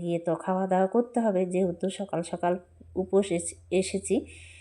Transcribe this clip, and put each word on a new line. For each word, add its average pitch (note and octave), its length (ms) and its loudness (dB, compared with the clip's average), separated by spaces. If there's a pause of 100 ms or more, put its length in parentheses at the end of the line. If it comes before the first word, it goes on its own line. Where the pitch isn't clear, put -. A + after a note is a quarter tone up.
গিয়ে E3+ 240 0
তো F3 60 0 (120)
খাওয়া F#3 280 0
দাওয়া F#3+ 240 4
করতে A#3+ 300 2
হবে, F#3+ 160 2 (120)
যেহেতু F3+ 320 0 (140)
সকাল F3+ 220 -4 (120)
সকাল F3 200 0 (480)
উপোস G3 260 2 (100)
এস-, - 200 -8 (240)
এসেছি, F#3+ 340 -2 (460)